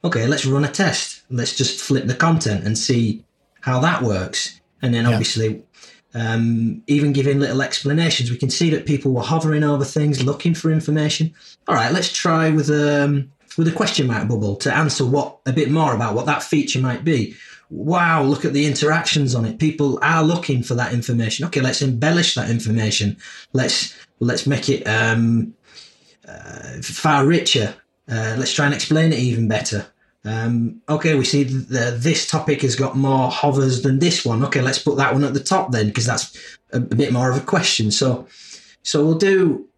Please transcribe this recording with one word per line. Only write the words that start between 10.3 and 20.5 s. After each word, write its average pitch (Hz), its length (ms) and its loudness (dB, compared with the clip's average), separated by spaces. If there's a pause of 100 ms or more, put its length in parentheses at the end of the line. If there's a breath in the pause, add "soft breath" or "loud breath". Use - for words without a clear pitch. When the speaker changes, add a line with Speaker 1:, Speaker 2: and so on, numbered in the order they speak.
Speaker 1:
for 160 180 0
information. 156 640 0 (340 loud breath)
All - 80 0
right, 120 180 0
let's 175 180 -2
try 160 380 0
with, 151 200 2
um, 143 640 2 (260)
with 165 100 4
a 165 40 2
question 160 360 0
mark 107 200 -2
bubble 104 300 0
to - 180 -2
answer 143 300 0
what, 135 400 0
a 135 80 -2
bit 139 180 2
more 151 240 2
about 107 200 -2
what 123 100 -2
that 147 180 -2
feature - 360 0
might 127 240 -2
be. 143 300 0 (360 loud breath)
Wow, 165 540 0
look 139 220 0
at 139 80 0
the 143 120 2
interactions 147 720 0
on 117 80 0
it. 110 160 -4
People 151 420 0
are 160 220 2
looking 156 400 0